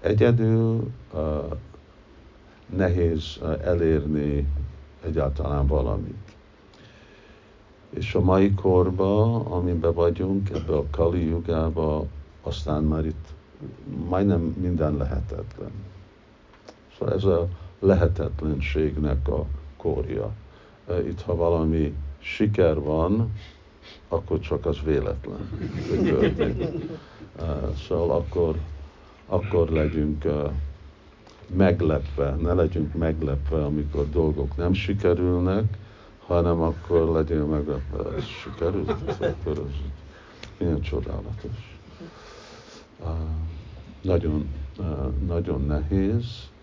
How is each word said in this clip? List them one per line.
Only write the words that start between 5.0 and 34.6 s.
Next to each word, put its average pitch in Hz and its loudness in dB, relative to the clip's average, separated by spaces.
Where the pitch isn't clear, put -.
egyáltalán 71 0
valamit. 58 -2
És - -6
a 92 4
mai 95 6
korba, 98 4
amiben 87 0
vagyunk, 92 2
ebbe 80 -2
a 71 2
Kali 85 2
jugába, 80 0
aztán 73 -2
már 78 2
itt 78 -6
majdnem 90 2
minden 80 0
lehetetlen. 67 -4
Szóval - -2
ez 98 -2
a 87 4
lehetetlenségnek 76 2
a 71 0
korja. 64 -2
E, 87 -2
itt, 85 -8
ha 90 -2
valami 80 2
siker 104 2
van, 87 2
akkor 85 -2
csak 76 -2
az 78 0
véletlen, - -2
hogy - 2
történt. - 2
E, 82 -8
szóval 82 2
akkor, 80 0
akkor 95 2
legyünk, 76 0
e, 73 0
meglepve, 73 4
ne 82 2
legyünk 80 2
meglepve, 78 0
amikor 73 -2
dolgok 76 0
nem 87 2